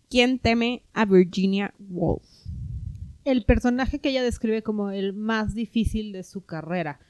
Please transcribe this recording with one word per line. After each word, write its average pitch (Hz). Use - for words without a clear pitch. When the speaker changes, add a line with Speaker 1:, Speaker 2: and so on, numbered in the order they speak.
Speaker 1:
¿Quién 247
teme 233
a 214
Virginia 190
Woolf? 180
Speaker 2:
El 254
personaje 247
que 294
ella 262
describe 220
como 208
el 196
más 214
difícil 214
de 185
su -
carrera. 160